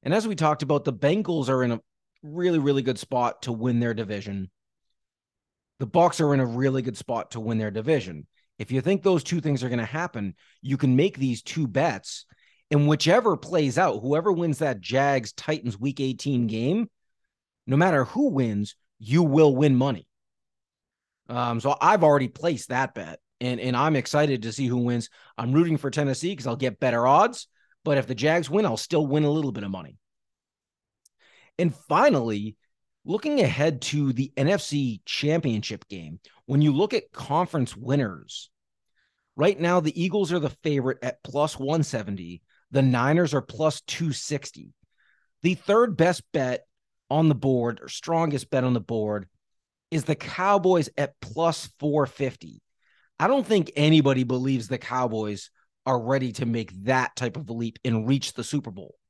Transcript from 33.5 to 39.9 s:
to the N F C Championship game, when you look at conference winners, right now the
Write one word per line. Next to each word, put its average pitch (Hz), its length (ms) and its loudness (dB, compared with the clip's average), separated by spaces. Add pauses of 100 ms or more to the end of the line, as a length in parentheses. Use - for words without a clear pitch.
to 143 300 0
the 131 220 -2
N 139 120 0
F 190 140 0
C 131 440 -4
Championship 147 840 -4
game, 85 320 -14 (280)
when 139 140 4
you 151 100 6
look 185 220 0
at - 180 -4
conference 143 640 -2
winners, 120 760 -4 (840)
right 175 240 2
now 175 200 2
the 156 220 -2